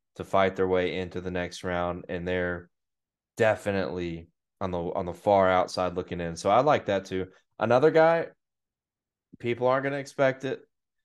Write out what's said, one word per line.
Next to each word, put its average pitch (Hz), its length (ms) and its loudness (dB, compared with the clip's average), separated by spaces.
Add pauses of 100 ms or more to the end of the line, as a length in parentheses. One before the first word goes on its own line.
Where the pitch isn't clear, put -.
(160)
to 90 80 -10
fight 98 320 2
their 92 120 0
way 90 300 0
into 90 220 -8
the 90 100 -8
next 90 340 -6
round. 87 440 -4
And 87 180 -6
they're 90 440 -4 (640)
definitely 90 920 -2 (320)
on 95 100 -4
the, 90 80 -4
on 87 280 -4
the 87 80 -6
far 98 360 4
outside 92 440 0
looking 90 260 -6
in. 85 160 -6
So 98 140 0
I 110 100 6
like 139 260 2
that 98 200 -2
too. 92 220 -6 (300)
Another 123 320 4
guy, 160 360 4 (1120)
people 120 280 -2
aren't 131 180 2
gonna 139 120 -4
expect 135 480 -2
it. - 160 -6 (440)